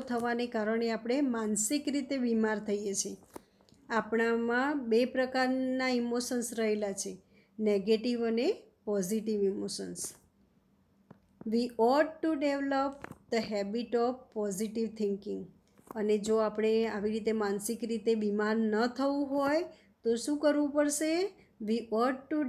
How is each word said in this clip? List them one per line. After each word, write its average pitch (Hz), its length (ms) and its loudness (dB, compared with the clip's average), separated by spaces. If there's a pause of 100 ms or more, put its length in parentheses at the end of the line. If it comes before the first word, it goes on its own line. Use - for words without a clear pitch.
થવાને 240 380 -2
કારણે 226 420 0
આપણે 226 320 -2
માનસિક 233 720 0
રીતે 277 220 -2
બીમાર 220 400 2 (100)
થઈએ 202 260 -2
છીએ. 196 220 -4 (760)
આપણામાં 233 1000 0
બે 226 100 6 (160)
પ્રકારના 262 720 0
ઇમોશન્સ 240 720 -2
રહેલા 214 420 0
છે, 190 120 -6 (460)
નેગેટિવ 220 680 2
અને 226 200 2 (380)
પોઝિટિવ 208 580 0
ઇમોશન્સ. 196 580 -2 (1500)
We 233 100 4 (240)
ought 302 260 4 (100)
to 320 120 2 (100)
develop 277 480 0 (400)
the 226 160 2
habit 214 560 -2
of 254 80 0 (240)
positive 214 520 -2 (120)
thinking. 202 400 -2 (540)
અને 214 220 2
જો 214 220 0
આપણે 220 340 2 (140)
આવી 208 240 -2
રીતે 220 200 0
માનસિક 208 520 -2
રીતે 226 320 0
બીમાર 214 420 0
ન 220 180 2 (220)
થવું 285 340 0
હોય 285 320 2 (420)
તો 226 100 2
શું 285 220 -2
કરવું 294 340 2
પડશે? 294 420 2 (560)
We 226 80 2 (200)
ought 262 320 2
to 311 80 0 (120)